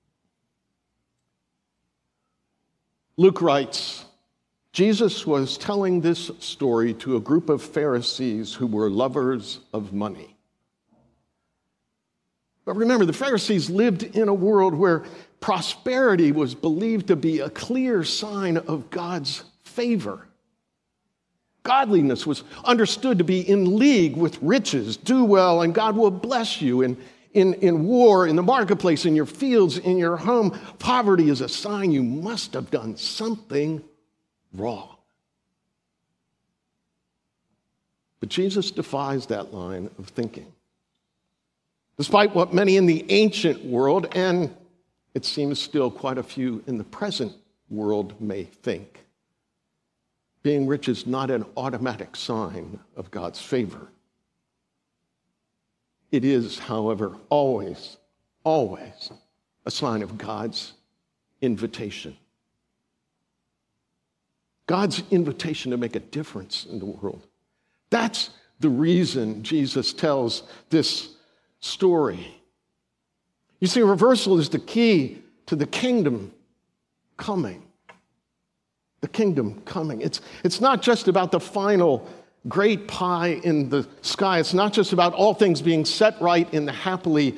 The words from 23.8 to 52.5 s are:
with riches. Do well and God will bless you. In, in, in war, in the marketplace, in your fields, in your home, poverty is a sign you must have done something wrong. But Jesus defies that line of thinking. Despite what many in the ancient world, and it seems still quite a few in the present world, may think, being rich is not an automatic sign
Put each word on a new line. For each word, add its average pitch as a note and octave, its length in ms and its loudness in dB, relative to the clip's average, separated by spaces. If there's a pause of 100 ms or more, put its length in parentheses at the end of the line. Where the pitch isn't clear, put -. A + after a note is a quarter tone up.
with D#3+ 260 -2
riches. C#3 540 0
Do B3+ 280 2
well F#3 380 6
and E3+ 120 2
God G#3+ 220 0
will A3 140 4
bless A3+ 500 -4
you. B2+ 220 2
In, B2+ 140 0 (380)
in, F#3+ 200 6
in E3+ 300 2
war, G#3 420 6
in D#3 80 2
the F3 80 2
marketplace, F#3 600 2
in D#3+ 100 4
your D3+ 120 2
fields, G#3+ 520 2
in F3+ 180 0
your E3+ 200 0
home, G#3 420 0 (220)
poverty G3+ 480 4
is C3+ 140 2
a B2 60 -6
sign G3 440 -4
you C#3 100 2
must D#3+ 520 -6
have A#2 180 -8
done A2+ 240 -12
something D#3 880 -6 (680)
wrong. G2 420 -10 (3250)
But A2 120 -10
Jesus F#3+ 420 -2
defies C#3 540 -6
that G#2 280 -8
line F#2 440 -10
of G2 100 -18
thinking. - 440 -10 (1500)
Despite G3+ 360 2
what F3+ 180 2
many F#3+ 240 4
in F#3+ 100 6
the D#3+ 240 2
ancient G3 540 2
world, C#3 500 0
and F3+ 400 0 (600)
it B2+ 100 -6
seems C#3+ 340 -4
still C3+ 320 -2
quite C3 280 -8
a B2 40 -6
few B2 440 -6
in B2+ 100 -6
the G#2 80 -8
present C3+ 480 -8 (380)
world, G#2 500 -4
may G2+ 240 -8
think, - 640 -10 (1400)
being C#3+ 240 0
rich C3+ 240 -2
is A2 160 -4
not C3 240 -4
an A2+ 160 -2 (100)
automatic B2 580 -8
sign G2+ 640 -8 (180)